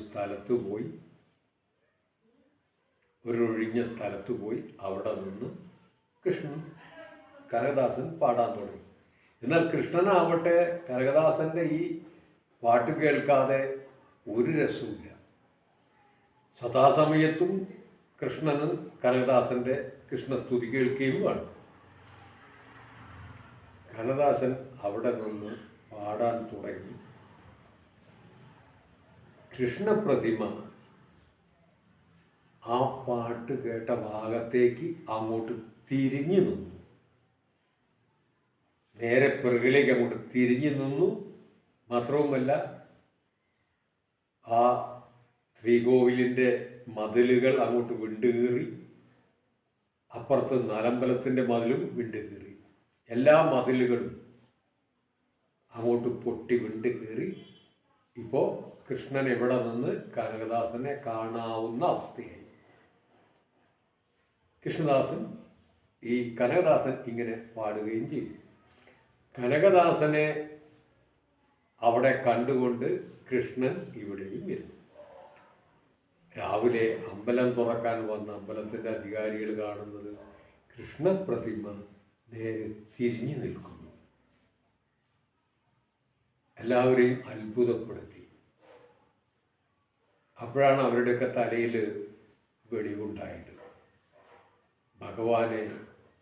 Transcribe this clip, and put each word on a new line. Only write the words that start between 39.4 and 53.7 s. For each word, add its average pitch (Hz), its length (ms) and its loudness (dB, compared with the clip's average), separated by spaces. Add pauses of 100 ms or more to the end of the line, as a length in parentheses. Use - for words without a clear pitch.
പിറകിലേക്ക് 127 540 6
അങ്ങോട്ട് 117 240 0 (160)
തിരിഞ്ഞു 123 360 4 (100)
നിന്നു. 139 280 2 (800)
മാത്രവുമല്ല, 135 640 0 (2000)
ആ - 20 8 (960)
ശ്രീകോവിലിൻ്റെ 123 920 4 (460)
മതിലുകൾ 120 580 4 (120)
അങ്ങോട്ട് 120 280 0 (120)
വിണ്ടുകീറി, 117 600 0 (1500)
അപ്പുറത്ത് 123 380 2 (160)
നാലമ്പലത്തിൻ്റെ 123 800 0
മതിലും 117 300 2 (160)
വിണ്ടുകീറി. 107 540 -8 (640)
എല്ലാ 139 220 8 (180)
മതിലുകളും 123 580 2 (1600)